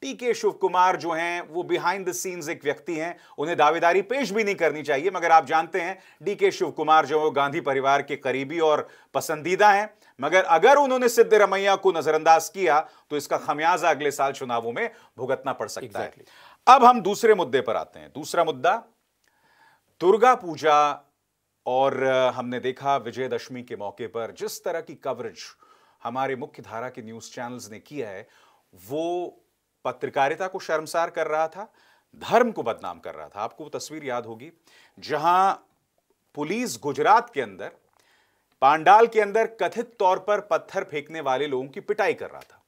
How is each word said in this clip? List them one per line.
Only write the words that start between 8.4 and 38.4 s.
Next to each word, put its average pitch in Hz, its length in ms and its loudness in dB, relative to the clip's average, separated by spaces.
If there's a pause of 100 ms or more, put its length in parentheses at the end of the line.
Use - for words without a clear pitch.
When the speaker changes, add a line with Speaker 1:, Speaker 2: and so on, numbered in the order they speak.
Speaker 1:
और 151 280 2 (260)
पसंदीदा 165 560 2
हैं, 202 240 0 (260)
मगर 160 220 2
अगर 180 340 6
उन्होंने 254 320 2
सिद्धरामैया 196 680 4
को 190 160 0
नजरअंदाज 156 560 4
किया, 165 320 2
तो - 360 -10
इसका 147 200 -4
खमियाजा 160 540 0
अगले 147 200 0
साल 139 220 -2
चुनावों 120 400 -6
में 220 180 -6 (280)
भुगतना 131 340 -6
पड़ 110 160 -8
सकता 101 320 -12
है। 82 120 -10
Speaker 2:
Exactly। - 200 -20 (340)
Speaker 1:
अब 254 180 8
हम 240 160 8
दूसरे 208 340 4
मुद्दे 135 260 -2
पर 113 160 -4
आते 80 240 -10
हैं। 76 140 -20
दूसरा 160 300 -2
मुद्दा, 156 400 -2 (1160)
दुर्गा 220 340 6
पूजा, 147 720 0 (580)
और, 127 360 0
अ, 131 280 2
हमने 123 300 -8
देखा 135 360 -4
विजयदशमी 120 680 -8
के 120 140 -14
मौके 101 300 -12
पर 110 320 -10
जिस 208 260 -12
तरह 165 160 -6
की 160 140 -18
कवरेज 120 440 -10 (680)
हमारे 131 320 -6
मुख्य 143 260 -16
धारा 113 260 -12
के 127 140 -18
न्यूज़ 113 280 -18
चैनल्स 120 400 -14
ने 107 80 -18
किया 131 300 -12
है, 98 200 -16 (600)
वो 170 500 -6 (460)
पत्रकारिता 147 600 -4
को 185 120 -10
शर्मसार 165 520 -4
कर 160 160 -4
रहा 156 220 -2
था, 196 240 -16 (440)
धर्म 226 360 2
को 170 100 -8
बदनाम 95 360 -8
कर 82 160 -14
रहा 76 140 -16
था। 101 120 -14
आपको 120 240 -10
वो 147 60 -18
तस्वीर 147 340 -12
याद 120 220 -6
होगी, 113 240 -18 (480)
जहां 170 560 2 (800)
पुलिस 170 480 -6
गुजरात 147 520 2
के 139 60 -4
अंदर, 104 300 -10 (880)